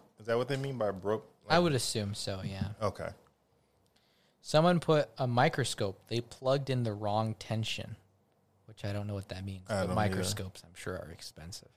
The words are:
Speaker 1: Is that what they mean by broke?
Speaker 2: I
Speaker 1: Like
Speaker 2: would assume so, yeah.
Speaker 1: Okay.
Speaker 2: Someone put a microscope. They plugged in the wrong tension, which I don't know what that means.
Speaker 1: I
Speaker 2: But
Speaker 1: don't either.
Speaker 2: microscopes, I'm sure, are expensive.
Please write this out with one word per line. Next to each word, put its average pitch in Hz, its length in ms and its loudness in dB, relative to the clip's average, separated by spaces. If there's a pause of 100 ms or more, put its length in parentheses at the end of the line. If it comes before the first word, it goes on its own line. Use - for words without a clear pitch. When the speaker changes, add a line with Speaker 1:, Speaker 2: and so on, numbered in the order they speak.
(200)
Speaker 1:
Is 110 80 -20
that 117 100 2
what 127 100 0
they 139 100 -2
mean 135 220 -6
by 104 120 2
broke? 98 360 -2 (220)
Speaker 2:
I 151 80 6
Speaker 1:
Like 180 80 6
Speaker 2:
would 160 100 2
assume 104 400 -2
so, 95 280 -6
yeah. 98 260 -4 (120)
Speaker 1:
Okay. 98 280 -2 (1300)
Speaker 2:
Someone 170 380 6
put 151 380 4
a 135 100 0
microscope. 120 800 2
They 113 140 0
plugged 135 480 0
in 127 140 0
the 110 100 0
wrong 107 460 0
tension, - 560 -4 (720)
which - 180 -14
I 101 80 -2
don't 104 140 -4
know 101 80 -4
what 95 140 -8
that 92 140 -8
means. 95 240 -8
Speaker 1:
I 113 60 -2
Speaker 2:
But 98 140 2
Speaker 1:
don't - 20 -2
either. 92 60 0
Speaker 2:
microscopes, 95 680 -2
I'm 85 120 -20
sure, - 180 -8
are - 180 -8
expensive. - 640 -16